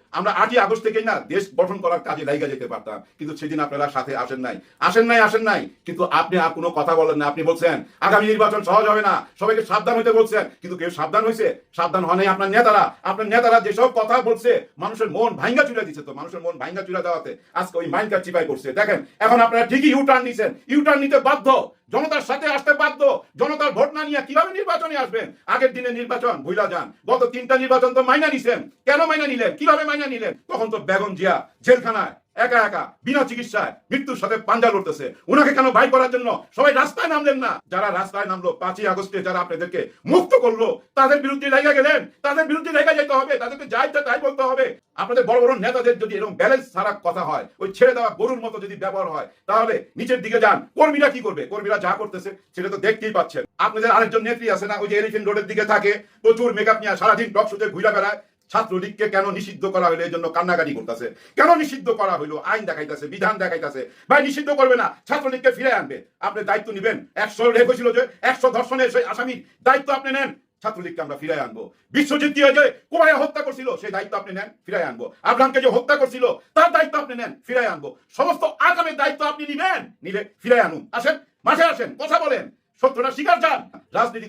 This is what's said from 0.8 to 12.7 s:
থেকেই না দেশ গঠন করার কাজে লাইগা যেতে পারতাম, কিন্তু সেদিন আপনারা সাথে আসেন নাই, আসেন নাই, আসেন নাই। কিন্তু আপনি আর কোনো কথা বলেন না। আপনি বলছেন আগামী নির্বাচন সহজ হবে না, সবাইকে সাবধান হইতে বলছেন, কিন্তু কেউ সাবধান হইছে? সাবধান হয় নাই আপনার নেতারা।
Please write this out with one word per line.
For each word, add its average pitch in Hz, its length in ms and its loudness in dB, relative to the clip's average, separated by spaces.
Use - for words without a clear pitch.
থেকেই 214 240 -2
না 202 40 2
দেশ 196 120 -2
গঠন 190 260 2
করার 170 220 0
কাজে 151 220 -6
লাইগা 147 240 -2
যেতে 127 200 -10
পারতাম, 107 260 -10
কিন্তু 151 220 -10
সেদিন 151 260 -6
আপনারা 143 200 -4
সাথে 135 160 -6
আসেন 127 240 -8
নাই, 113 100 -8
আসেন 226 220 4
নাই, 233 160 6
আসেন 220 240 2
নাই। 165 120 0
কিন্তু 165 160 -4
আপনি 180 240 0
আর 160 120 0
কোনো 165 120 -2
কথা 147 220 0
বলেন 160 200 2
না। 147 100 0
আপনি 160 200 -4
বলছেন 165 260 2
আগামী 208 260 4
নির্বাচন 208 360 2
সহজ 208 220 4
হবে 214 180 2
না, 180 60 4
সবাইকে 214 300 0
সাবধান 208 280 0
হইতে 226 200 2
বলছেন, 214 240 2
কিন্তু 180 200 -10
কেউ 170 180 -4
সাবধান 165 300 0
হইছে? 220 180 0
সাবধান 175 280 0
হয় 165 140 2
নাই 196 140 2
আপনার 196 200 -2
নেতারা। 214 300 6